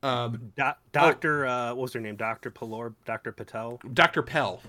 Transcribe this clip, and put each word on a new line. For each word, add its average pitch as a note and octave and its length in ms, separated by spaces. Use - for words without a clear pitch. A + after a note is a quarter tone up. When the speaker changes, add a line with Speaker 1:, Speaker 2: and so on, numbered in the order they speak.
Speaker 1:
Um, A#2+ 540
Speaker 2:
Do-, C#3 80
Speaker 1:
oh. C3+ 80
Speaker 2:
Doctor, D3 540
uh, B2 220
what B2 140
was B2 100
her B2 80
name? G#2+ 160
Doctor A2+ 340
Pelor, A2+ 440
Doctor A2+ 280
Patel? A#2 480
Speaker 1:
Doctor D#3+ 300
Pell. A#2+ 460